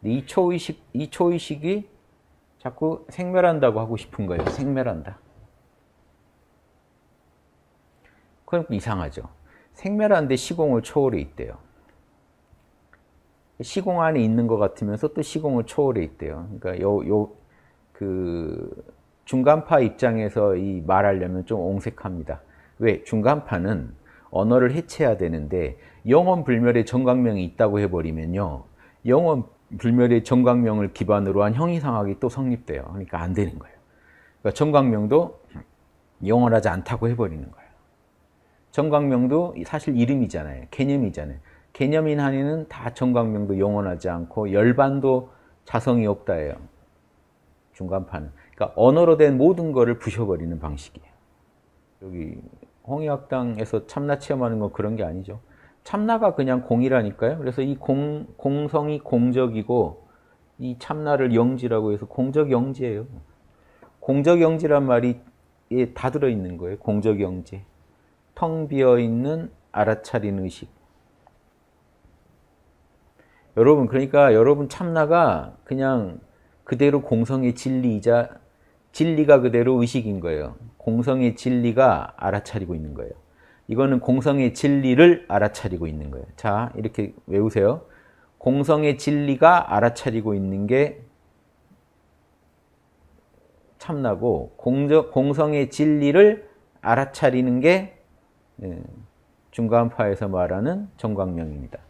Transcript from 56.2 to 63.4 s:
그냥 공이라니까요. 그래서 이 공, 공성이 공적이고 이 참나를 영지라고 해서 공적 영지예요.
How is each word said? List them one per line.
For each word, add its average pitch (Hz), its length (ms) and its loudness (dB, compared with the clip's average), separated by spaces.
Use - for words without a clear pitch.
그냥 127 300 0
공이라니까요. 123 760 0
그래서 131 240 -6
이 139 140 -2
공, 143 500 -4
공성이 147 640 -2
공적이고 120 1080 0
이 127 220 -10
참나를 143 560 0
영지라고 117 580 2
해서 104 140 -8
공적 135 420 -2
영지예요. 123 560 -2